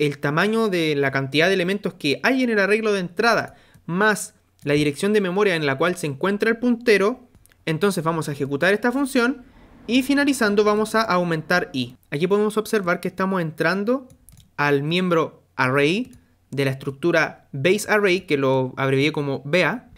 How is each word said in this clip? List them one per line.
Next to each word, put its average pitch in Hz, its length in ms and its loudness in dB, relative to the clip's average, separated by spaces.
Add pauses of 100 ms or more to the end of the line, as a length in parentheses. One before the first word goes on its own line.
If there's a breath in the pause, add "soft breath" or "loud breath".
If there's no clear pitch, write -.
el 143 160 0
tamaño 202 500 0
de 165 260 0
la 139 160 0
cantidad 135 380 0
de 196 60 2
elementos 190 400 -2
que - 280 -2
hay 262 200 0
en 240 80 0
el 214 80 0
arreglo 208 340 2
de 196 80 0
entrada, 180 540 -2 (320 soft breath)
más 196 480 0 (300)
la 143 100 0
dirección 151 400 0
de 208 80 2
memoria 185 340 0
en 156 80 -2
la 135 140 0
cual 165 180 0
se - 100 -6
encuentra 196 440 -2
el 226 80 -2
puntero, 233 680 0 (380)
entonces 165 400 0
vamos 160 240 -2
a 151 40 -6
ejecutar 143 420 0
esta 233 180 0
función, 262 520 0 (420 loud breath)
y 247 160 2
finalizando 262 600 2
vamos 214 320 2
a 220 60 4
aumentar 180 720 0
i. 127 240 -6 (140)
Aquí 151 160 -2
podemos 208 320 0
observar 190 420 -2
que 185 80 -8
estamos 190 320 -2
entrando 190 680 -2 (500)
al 143 240 2
miembro 165 600 -2 (140)
array 143 560 0 (380 loud breath)
de 139 160 -2
la 135 40 0
estructura 151 840 -2
base 180 380 0
array, 196 300 2
que 156 160 0
lo 131 400 0
abrevié 135 340 2
como 143 360 -4
B 170 180 2
A, 180 340 -4